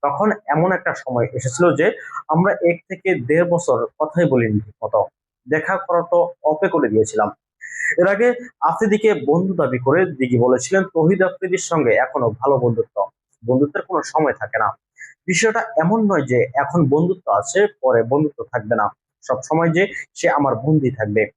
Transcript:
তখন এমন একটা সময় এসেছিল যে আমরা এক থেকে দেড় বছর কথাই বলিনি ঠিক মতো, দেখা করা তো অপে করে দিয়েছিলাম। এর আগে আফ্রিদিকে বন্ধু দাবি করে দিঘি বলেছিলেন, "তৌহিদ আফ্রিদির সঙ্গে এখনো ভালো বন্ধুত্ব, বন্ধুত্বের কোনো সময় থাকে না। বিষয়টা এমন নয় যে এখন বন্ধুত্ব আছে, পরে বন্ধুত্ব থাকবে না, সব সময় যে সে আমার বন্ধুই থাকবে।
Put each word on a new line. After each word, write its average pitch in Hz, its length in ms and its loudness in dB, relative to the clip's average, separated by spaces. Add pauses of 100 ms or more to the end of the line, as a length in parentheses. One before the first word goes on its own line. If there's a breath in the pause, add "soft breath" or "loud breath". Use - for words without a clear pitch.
তখন 160 300 0 (140)
এমন 160 260 0
একটা 170 220 -4
সময় 123 380 -4
এসেছিল 131 440 0
যে 170 200 0 (320 loud breath)
আমরা 175 240 2
এক 170 360 -2
থেকে 185 260 -2
দেড় 151 360 0
বছর 127 360 0 (120)
কথাই 160 260 0
বলিনি 113 360 2
ঠিক 104 140 -18 (100)
মতো, 110 200 0 (440)
দেখা 156 280 -2
করা 175 340 -2
তো 175 220 2 (100)
অপে 156 260 0
করে 160 200 0
দিয়েছিলাম। 107 420 0 (680 loud breath)
এর 175 80 4
আগে 220 280 2 (260 loud breath)
আফ্রিদিকে 208 540 2
বন্ধু 165 400 0
দাবি 131 240 0
করে 139 280 2
দিঘি 127 320 -2
বলেছিলেন, 127 440 2
"তৌহিদ 180 400 2
আফ্রিদির 185 360 -2
সঙ্গে 151 320 0
এখনো 120 400 0
ভালো 135 280 0
বন্ধুত্ব, 113 480 -2 (400)
বন্ধুত্বের 135 360 0
কোনো 165 200 -4
সময় 151 300 0
থাকে 107 260 -6
না। 104 180 -2 (500 loud breath)
বিষয়টা 214 340 0
এমন 202 520 0
নয় 147 140 0
যে 123 280 2
এখন 147 360 2
বন্ধুত্ব 165 420 0
আছে, 185 340 2 (160)
পরে 123 200 4
বন্ধুত্ব 139 500 -2
থাকবে 113 220 -4
না, 104 160 0 (320)
সব - 220 -4
সময় 165 260 0
যে 175 160 0 (280 loud breath)
সে - 140 -2
আমার 139 260 0
বন্ধুই 135 360 0
থাকবে। 107 460 -2